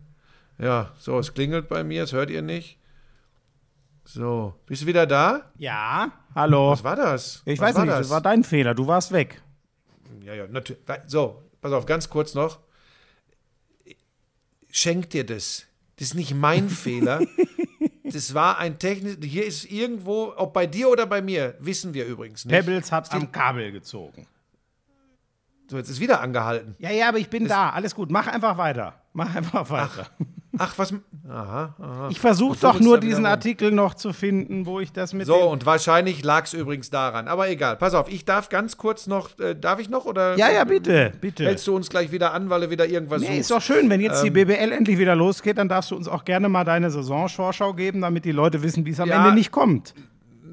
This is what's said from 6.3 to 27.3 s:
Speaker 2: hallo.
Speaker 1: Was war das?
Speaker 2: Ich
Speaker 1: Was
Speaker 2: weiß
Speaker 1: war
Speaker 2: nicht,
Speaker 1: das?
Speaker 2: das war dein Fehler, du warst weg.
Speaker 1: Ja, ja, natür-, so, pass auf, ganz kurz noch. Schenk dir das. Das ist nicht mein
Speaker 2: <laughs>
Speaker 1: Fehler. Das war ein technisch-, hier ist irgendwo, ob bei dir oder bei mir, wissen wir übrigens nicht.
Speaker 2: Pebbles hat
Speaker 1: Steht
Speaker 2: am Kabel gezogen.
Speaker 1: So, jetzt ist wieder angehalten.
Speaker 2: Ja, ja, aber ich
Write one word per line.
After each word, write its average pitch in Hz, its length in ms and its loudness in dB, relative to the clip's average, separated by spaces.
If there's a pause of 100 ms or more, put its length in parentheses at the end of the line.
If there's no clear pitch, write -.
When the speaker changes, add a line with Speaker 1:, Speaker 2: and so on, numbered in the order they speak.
Speaker 2:
hallo. 143 380 4
Speaker 1:
Was 127 100 0
war 147 140 -4
das? 160 480 -4
Speaker 2:
Ich 147 160 -4
Speaker 1:
Was 208 80 4
Speaker 2:
weiß 247 80 2
Speaker 1:
war 190 80 4
Speaker 2:
nicht, 165 80 2
Speaker 1:
das? 139 80 2
Speaker 2:
das 135 100 -4
war 156 100 2
dein 208 220 4
Fehler, 127 320 2
du 131 140 0
warst 175 240 0
weg. - 280 -2 (840)
Speaker 1:
Ja, 101 100 -14
ja, 101 140 -10
natür-, 123 280 -10 (300)
so, 143 360 -2 (180)
pass 143 120 -4
auf, 147 140 -2
ganz 165 240 -2
kurz 151 240 -4
noch. 156 240 -4 (2000)
Schenk 170 400 -2
dir 139 140 -4
das. 104 420 -10 (300)
Das 135 120 -8
ist - 60 -8
nicht 143 200 -6
mein 165 340 2
Speaker 2:
<laughs> - 0 -
Speaker 1:
Fehler. 127 520 -2 (840)
Das 135 300 -8
war 170 240 2
ein 165 200 -6
technisch-, 196 440 -6
hier 160 240 -4
ist 156 240 -10
irgendwo, 214 680 -4
ob 185 160 -4
bei 180 140 2
dir 214 220 0
oder 233 180 4
bei 202 160 -2
mir, 160 380 -4
wissen 170 340 -8
wir 123 120 -6
übrigens 113 380 -12
nicht. 123 100 0
Speaker 2:
Pebbles 185 380 0
hat 160 140 -2
Speaker 1:
Steht 147 140 -4
Speaker 2:
am 143 120 -6
Kabel 123 400 -2
gezogen. 87 540 -18 (1400)
Speaker 1:
So, 135 80 -10
jetzt 123 100 -10
ist 135 120 -12
wieder 156 200 2
angehalten. 113 580 -4
Speaker 2:
Ja, 170 120 -10
ja, 226 180 2
aber 220 100 0
ich 208 120 -6